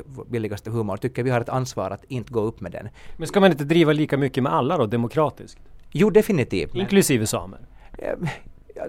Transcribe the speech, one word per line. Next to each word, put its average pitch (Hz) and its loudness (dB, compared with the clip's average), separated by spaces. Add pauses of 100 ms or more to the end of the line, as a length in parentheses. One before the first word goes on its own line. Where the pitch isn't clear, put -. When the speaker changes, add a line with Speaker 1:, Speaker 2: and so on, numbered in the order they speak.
(280)
Speaker 1:
billigaste 107 -6
humor, 107 -4
tycker 123 -4
vi 131 0
har 120 2
ett - -8
ansvar 123 -4
att 101 -12
inte 117 -10
gå 113 0
upp 107 -2
med 87 -10
den. - -12 (280)
Speaker 2:
Men 160 -8
ska - 2
man 190 8
inte 151 0
driva 156 4
lika 147 0
mycket 131 0
med 156 0
alla 156 2
då, 123 2
demokratiskt? 117 -2 (320)
Speaker 1:
Jo, 196 4
definitivt. 156 2
Speaker 2:
Inklusive 175 4
samer? 95 -6 (380)
Speaker 1:
Eh, - -6 (760)